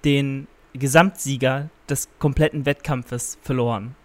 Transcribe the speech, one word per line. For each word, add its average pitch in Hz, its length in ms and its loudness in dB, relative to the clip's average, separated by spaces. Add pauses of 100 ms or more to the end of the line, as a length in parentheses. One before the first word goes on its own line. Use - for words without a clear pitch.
den 139 420 0 (260)
Gesamtsieger 139 960 2 (200)
des - 200 -4 (100)
kompletten 147 460 0
Wettkampfes 127 760 -4
verloren. 120 640 -2